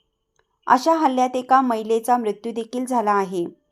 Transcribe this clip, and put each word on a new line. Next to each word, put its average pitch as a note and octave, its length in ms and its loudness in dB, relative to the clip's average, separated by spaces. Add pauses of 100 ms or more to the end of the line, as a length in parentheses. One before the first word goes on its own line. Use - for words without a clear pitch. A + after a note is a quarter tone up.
(680)
अशा B3+ 260 4
हल्ल्यात C4 420 0
एका B3+ 260 2
महिलेचा A3+ 560 0
मृत्यू A3 340 -4
देखील A#3 340 -6
झाला A#3+ 260 -2
आहे. F#3+ 340 -2 (260)